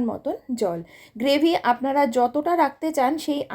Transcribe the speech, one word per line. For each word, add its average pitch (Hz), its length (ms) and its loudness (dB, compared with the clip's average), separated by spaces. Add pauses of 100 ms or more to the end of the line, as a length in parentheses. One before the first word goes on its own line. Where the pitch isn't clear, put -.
মতন 233 300 -4 (200)
জল। 180 240 -2 (360)
গ্রেভি 285 380 2 (100)
আপনারা 269 440 0
যতটা 247 480 0
রাখতে 311 360 0
চান 269 260 2
সেই 294 240 -4 (120)